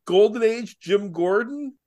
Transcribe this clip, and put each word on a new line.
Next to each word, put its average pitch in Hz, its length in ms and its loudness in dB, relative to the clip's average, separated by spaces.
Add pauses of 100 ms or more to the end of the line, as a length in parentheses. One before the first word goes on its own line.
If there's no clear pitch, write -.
Golden 214 360 4
Age 226 380 -2
Jim 202 320 -2
Gordon 233 640 -2 (120)